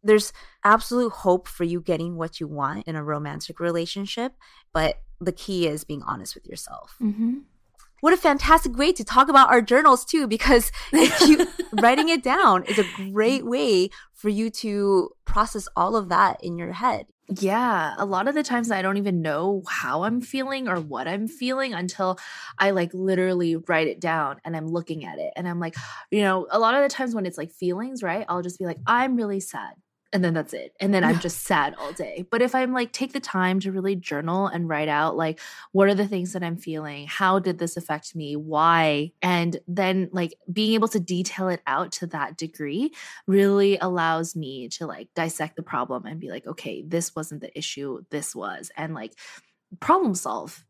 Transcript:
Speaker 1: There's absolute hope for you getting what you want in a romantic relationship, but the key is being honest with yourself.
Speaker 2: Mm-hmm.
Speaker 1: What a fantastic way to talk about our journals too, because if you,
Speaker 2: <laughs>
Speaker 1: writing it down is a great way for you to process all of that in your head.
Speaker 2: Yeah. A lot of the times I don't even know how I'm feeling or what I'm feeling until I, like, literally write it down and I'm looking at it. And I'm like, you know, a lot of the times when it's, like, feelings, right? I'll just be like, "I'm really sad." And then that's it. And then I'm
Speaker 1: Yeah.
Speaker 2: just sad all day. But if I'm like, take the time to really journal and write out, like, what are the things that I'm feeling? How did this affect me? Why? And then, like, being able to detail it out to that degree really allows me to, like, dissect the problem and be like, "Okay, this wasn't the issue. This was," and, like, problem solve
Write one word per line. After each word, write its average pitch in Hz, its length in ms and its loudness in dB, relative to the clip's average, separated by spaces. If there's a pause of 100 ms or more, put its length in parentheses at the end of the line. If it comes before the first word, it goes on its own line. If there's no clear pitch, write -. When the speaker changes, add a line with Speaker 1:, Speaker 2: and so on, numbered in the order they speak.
Speaker 1:
There's 208 300 4 (320)
absolute 226 480 2
hope 180 340 2
for - 160 -6
you 175 180 -2
getting 170 360 -4
what 165 240 -8
you 151 80 -6
want 147 400 -4
in 160 80 -6
a 151 80 -6
romantic 151 560 -6
relationship, 175 720 -4 (400)
but 160 240 0 (240)
the 180 120 -2
key 180 360 -2
is 151 160 -4
being 147 180 -8
honest - 320 -8
with - 140 -20
yourself. - 520 -16
Speaker 2:
Mm-hmm. 226 380 0 (640)
Speaker 1:
What 320 120 6
a 370 40 6
fantastic 294 600 4
way 294 160 4
to - 100 -2
talk 269 260 4
about 269 200 10
our 240 120 8
journals 262 440 6
too, 294 240 0
because 233 420 4 (220)
if - 360 6
you, 311 160 8 (180)
Speaker 2:
<laughs> - 100 -8 (100)
Speaker 1:
writing 269 260 6
it 330 140 2
down 254 440 6
is 202 120 0
a 208 60 6 (260)
great 220 340 2
way 226 460 2 (240)
for - 140 -4
you 214 220 0
to 202 600 2 (140)
process 208 500 0
all 202 220 0
of 196 140 -2
that 185 340 2
in 175 140 -6
your 170 120 -8
head. 214 360 -2 (340)
Speaker 2:
Yeah. 196 580 0
A 202 80 0
lot 196 220 0
of 285 80 0
the 302 80 0
times 233 260 0
I 190 120 0
don't 196 160 0
even 196 220 0
know 165 480 -2
how 147 360 -2
I'm 233 160 0
feeling 262 480 -4
or 185 120 0
what 143 280 -6
I'm 202 180 -4
feeling 254 480 -4
until 185 460 -4 (360)
I, 196 140 2
like, 180 240 0
literally 185 640 0
write 160 320 0
it 120 120 -8
down 156 440 -2
and 165 120 -8
I'm 160 120 -6
looking 165 360 -6
at 76 140 -12
it. 156 160 -8
And 180 140 -6
I'm 170 100 -6
like, 165 160 -6 (380)
you 208 80 2
know, 190 320 0
a 202 80 2
lot 226 160 4
of 285 60 4
the 277 60 2
times 254 280 -4
when 196 100 -4
it's, 175 100 -8
like, 165 140 -10
feelings, 208 500 -6
right? 190 280 -4
I'll 180 140 -4
just 180 180 -8
be 185 40 -6
like, 165 220 -6
"I'm 247 300 2
really 208 240 -2
sad." 123 340 -12 (380)
And 185 120 0
then 170 80 2
that's 160 220 -4
it. - 260 -12
And 196 140 2
then 185 100 4
I'm 165 120 4
Speaker 1:
Yeah. 170 40 -2
Speaker 2:
just - 240 -6
sad 147 340 0
all 143 140 -8
day. 175 380 -10
But 233 100 0
if 247 140 2
I'm 254 180 0
like, 240 200 -2
take 262 200 -6
the 269 80 -6
time 185 400 0
to 190 120 -4
really 190 220 -2
journal 175 520 -2
and 170 220 -4
write 156 200 -2
out, 151 300 0
like, 160 200 -2 (340)
what 196 160 6
are 202 60 4
the 196 140 2
things 185 240 -4
that 180 100 -6
I'm 170 140 -4
feeling? 151 500 -10
How 190 320 2
did 180 200 -2
this 170 180 -4
affect 160 400 -8
me? 147 180 -6
Why? 156 840 2
And 170 380 0 (100)
then, 185 440 0
like, 175 220 -4 (160)
being 214 220 0
able 226 160 2
to 220 120 -2
detail 185 480 -4
it 175 180 -4
out 156 260 -4
to - 140 -8
that 160 320 -8
degree 160 560 -6 (320)
really 196 520 4
allows 165 560 -2
me 135 360 -10
to, - 160 -10
like, - 280 -14
dissect 160 420 -6
the 165 60 -10
problem 127 440 -6
and 160 120 -12
be - 120 -12
like, 101 160 -12
"Okay, - 400 -12
this 170 280 -4
wasn't 156 280 -10
the - 160 -16
issue. 139 520 -8
This 147 240 -8
was," 95 440 -10
and, 160 160 -8
like, 110 180 -12 (680)
problem 320 340 2
solve 113 560 -8